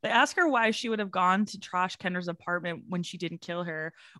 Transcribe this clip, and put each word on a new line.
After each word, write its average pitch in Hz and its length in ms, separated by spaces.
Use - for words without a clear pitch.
They 220 60
ask 247 260
her 349 120
why 233 220
she 226 200
would 220 100
have 202 100
gone 185 360
to 196 140
Trash 185 380
Kendra's 180 300
apartment 170 600
when 180 140
she 175 160
didn't 170 240
kill 175 220
her, 160 320